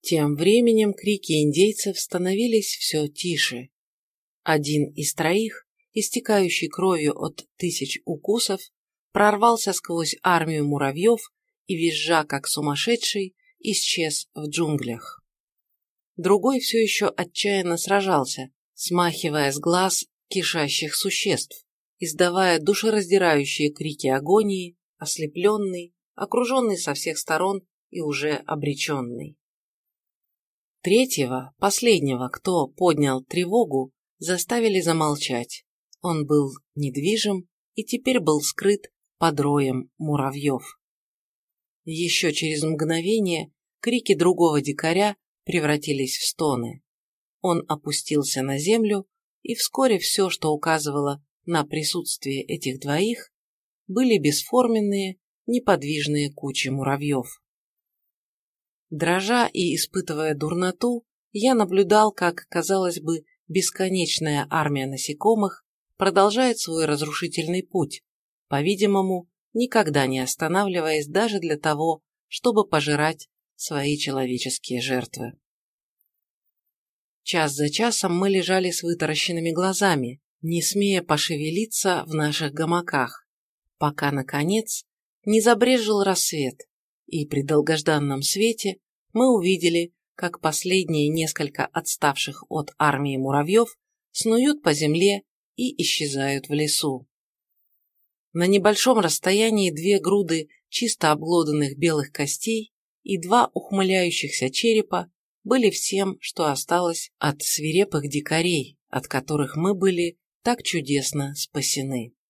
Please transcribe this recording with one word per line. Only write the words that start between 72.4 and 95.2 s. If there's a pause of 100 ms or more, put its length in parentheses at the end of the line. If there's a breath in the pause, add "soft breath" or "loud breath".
пожирать (280)
свои
человеческие
жертвы. (1900)
Час
за
часом
мы
лежали
с
вытаращенными
глазами, (220)
не
смея
пошевелиться
в
наших
гамаках, (520)
пока,
наконец, (400)
не
забрезжил
рассвет, (380)
и
при
долгожданном
свете (340)
мы
увидели, (220)
как
последние
несколько
отставших
от
армии
муравьев (360)
снуют
по
земле (340)